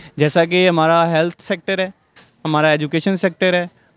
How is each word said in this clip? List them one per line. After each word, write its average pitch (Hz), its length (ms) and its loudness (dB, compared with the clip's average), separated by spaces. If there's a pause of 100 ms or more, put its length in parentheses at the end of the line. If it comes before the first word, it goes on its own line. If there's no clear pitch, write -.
(180)
जैसा 151 260 2
कि 180 220 2
हमारा 165 400 2
हेल्थ 170 340 -2
सेक्टर 190 400 -6
है, 190 120 -6 (540)
हमारा 156 260 2
एजुकेशन 156 440 -2
सेक्टर 180 380 -2
है, 175 140 -2 (280)